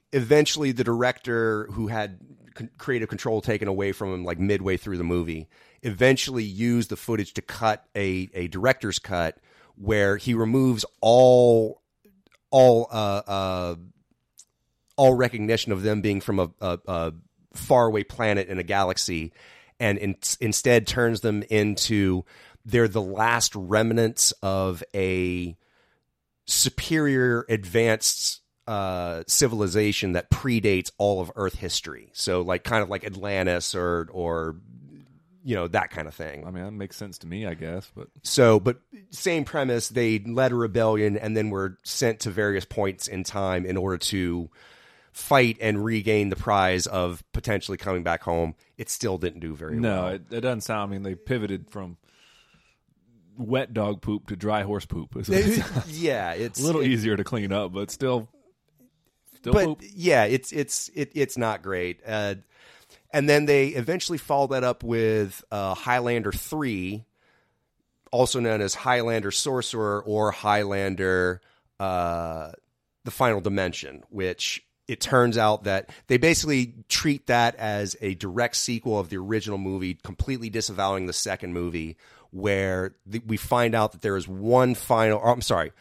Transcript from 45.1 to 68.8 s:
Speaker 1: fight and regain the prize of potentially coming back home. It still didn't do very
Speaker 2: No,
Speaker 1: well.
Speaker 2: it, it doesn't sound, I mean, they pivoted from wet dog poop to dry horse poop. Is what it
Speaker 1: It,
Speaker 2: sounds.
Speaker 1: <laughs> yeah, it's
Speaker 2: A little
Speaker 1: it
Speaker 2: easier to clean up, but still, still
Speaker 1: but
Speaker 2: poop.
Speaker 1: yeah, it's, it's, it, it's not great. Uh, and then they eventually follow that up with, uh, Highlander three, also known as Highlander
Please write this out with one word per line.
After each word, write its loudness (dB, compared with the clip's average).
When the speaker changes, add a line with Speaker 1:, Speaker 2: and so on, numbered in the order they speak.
Speaker 1:
fight 2
and 0
regain 2
the -2
prize 2
of -4
potentially -4
coming -4
back -2
home. -2
It -12
still -4
didn't -6
do -10
very -10
Speaker 2:
No, 0
Speaker 1:
well. -4
Speaker 2:
it, -10
it -8
doesn't -2
sound, -6
I -8
mean, -8
they -6
pivoted -6
from -14
wet -4
dog -2
poop -4
to -8
dry -2
horse -4
poop. -10
Is -8
what 4
it 2
Speaker 1:
It, 0
Speaker 2:
sounds. -6
Speaker 1:
<laughs> -8
yeah, 0
it's -6
Speaker 2:
A -4
little 2
Speaker 1:
it 2
Speaker 2:
easier 2
to -2
clean -4
up, -2
but -6
still, -2
still -4
Speaker 1:
but 6
Speaker 2:
poop. -4
Speaker 1:
yeah, 4
it's, -2
it's, -6
it, -6
it's -2
not -2
great. -4
Uh, -4
and 0
then 6
they 4
eventually -4
follow 0
that -2
up 0
with, 0
uh, -2
Highlander 0
three, -6
also 2
known 0
as -2
Highlander 0